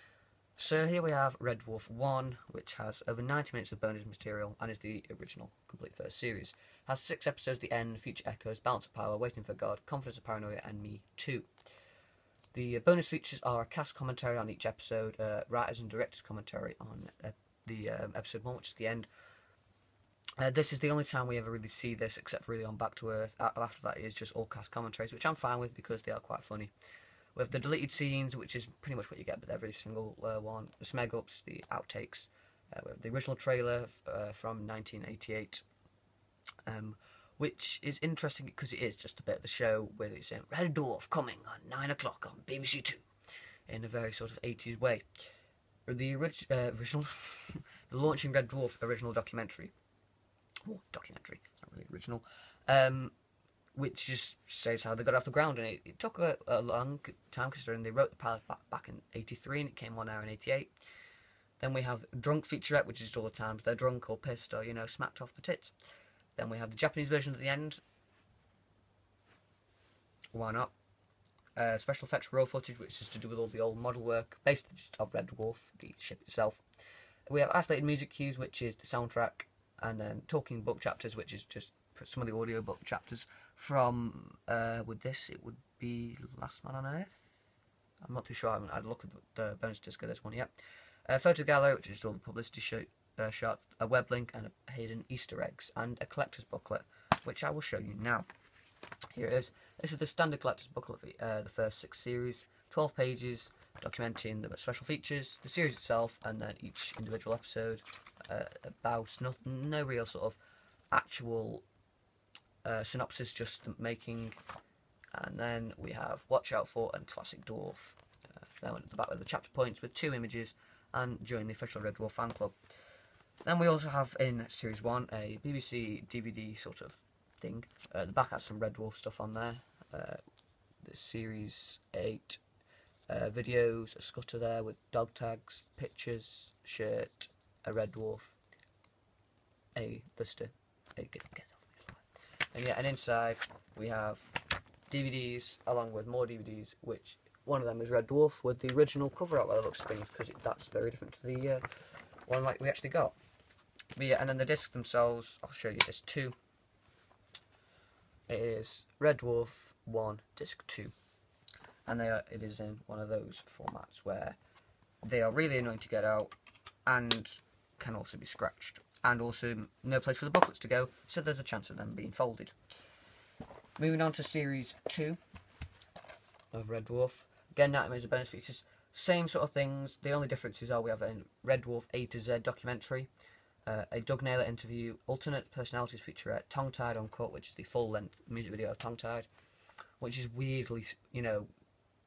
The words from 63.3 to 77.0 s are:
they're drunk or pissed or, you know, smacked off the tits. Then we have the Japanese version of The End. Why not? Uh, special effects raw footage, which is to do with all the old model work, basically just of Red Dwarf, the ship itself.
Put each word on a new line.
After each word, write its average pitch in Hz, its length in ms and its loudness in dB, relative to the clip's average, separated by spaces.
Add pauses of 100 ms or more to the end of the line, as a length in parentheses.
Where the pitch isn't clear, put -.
they're 120 120 4
drunk 127 340 2
or 110 80 0
pissed - 360 -6
or, 110 120 -2
you 117 80 -6
know, 113 120 -4
smacked - 360 -4
off 123 120 -8
the - 80 -16
tits. - 300 -4 (640)
Then 113 140 -2
we 113 80 -4
have 113 140 -6
the 113 40 -10
Japanese 151 320 2
version 139 260 2
of 123 60 -6
The 131 80 -2
End. 147 320 -2 (2500)
Why 113 180 -2
not? 120 200 0 (840)
Uh, 113 220 4
special 135 280 0
effects - 280 -2
raw 131 100 8
footage, 127 360 -2
which - 220 -10
is 110 80 -8
to 113 100 -8
do 110 100 -8
with 113 100 -4
all 113 80 2
the 110 140 -2
old 113 160 4
model 120 240 -2
work, 113 420 0
basically - 320 6
just - 240 -14
of - 140 0
Red - 140 0
Dwarf, 113 300 -2 (220)
the - 180 -14
ship - 240 -10
itself. - 380 2 (720)